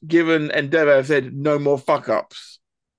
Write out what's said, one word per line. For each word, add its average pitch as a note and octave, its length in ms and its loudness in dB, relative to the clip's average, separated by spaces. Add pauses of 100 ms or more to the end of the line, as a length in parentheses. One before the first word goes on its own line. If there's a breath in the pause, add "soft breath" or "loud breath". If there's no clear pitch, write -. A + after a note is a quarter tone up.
given D#3+ 440 2
Endeavor D3 460 2
have C3+ 100 0
said C3+ 280 -2
no D3 240 -2
more C#3+ 200 0
fuck-ups. - 800 -6 (400)